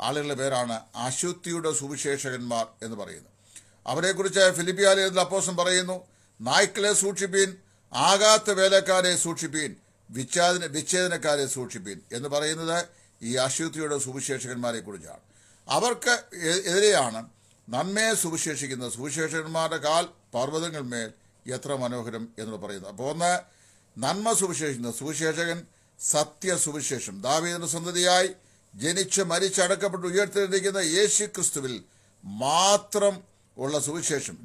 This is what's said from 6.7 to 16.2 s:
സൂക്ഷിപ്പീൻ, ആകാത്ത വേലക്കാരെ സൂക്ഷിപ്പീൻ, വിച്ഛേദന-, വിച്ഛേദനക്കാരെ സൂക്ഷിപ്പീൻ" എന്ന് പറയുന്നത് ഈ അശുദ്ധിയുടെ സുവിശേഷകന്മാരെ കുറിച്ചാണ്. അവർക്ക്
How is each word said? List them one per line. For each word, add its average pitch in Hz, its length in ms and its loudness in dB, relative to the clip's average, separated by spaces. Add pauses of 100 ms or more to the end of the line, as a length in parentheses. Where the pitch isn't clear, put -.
സൂക്ഷിപ്പീൻ, 196 640 0 (360)
ആകാത്ത 202 580 6
വേലക്കാരെ 190 680 4
സൂക്ഷിപ്പീൻ, 156 600 -4 (340)
വിച്ഛേദന-, 175 540 2
വിച്ഛേദനക്കാരെ 156 840 0
സൂക്ഷിപ്പീൻ" 107 540 -8 (120)
എന്ന് 120 160 -8
പറയുന്നത് 160 560 -2 (380)
ഈ 117 120 -4
അശുദ്ധിയുടെ 143 640 -2
സുവിശേഷകന്മാരെ 123 840 -6
കുറിച്ചാണ്. 90 400 -14 (480)
അവർക്ക് 233 540 2 (120)